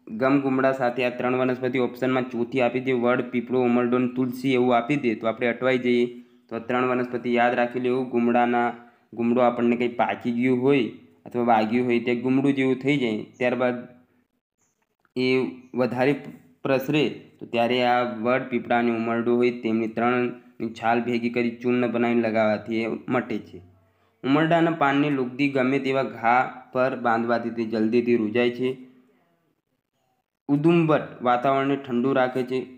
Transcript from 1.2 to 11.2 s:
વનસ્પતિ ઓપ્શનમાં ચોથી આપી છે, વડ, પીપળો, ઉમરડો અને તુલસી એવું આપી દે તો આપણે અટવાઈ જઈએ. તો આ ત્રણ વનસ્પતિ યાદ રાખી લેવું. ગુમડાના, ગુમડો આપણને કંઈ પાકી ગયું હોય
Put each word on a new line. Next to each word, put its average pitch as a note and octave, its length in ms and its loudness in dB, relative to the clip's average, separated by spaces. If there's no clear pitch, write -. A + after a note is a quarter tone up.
વનસ્પતિ B2+ 420 -2
ઓપ્શનમાં B2+ 520 -2
ચોથી A#2+ 300 -2
આપી B2 200 0
છે, C3 120 -2
વડ, B2 300 2
પીપળો, A#2+ 400 -2
ઉમરડો B2 340 2
અને B2+ 120 2
તુલસી B2+ 460 -2
એવું B2 220 4
આપી C3+ 200 0
દે A#2+ 180 0
તો A2+ 120 -4
આપણે A2+ 200 -2
અટવાઈ B2+ 320 0
જઈએ. A#2+ 280 2
તો A2+ 80 -8
આ - 20 -4
ત્રણ B2 280 -2
વનસ્પતિ B2 480 -2
યાદ A#2+ 200 4
રાખી A#2+ 260 -2
લેવું. B2+ 280 -2
ગુમડાના, A#2+ 640 2
ગુમડો A#2 260 2
આપણને A#2+ 360 2
કંઈ A#2+ 120 0
પાકી A#2+ 440 -2
ગયું B2 280 0
હોય C3 300 2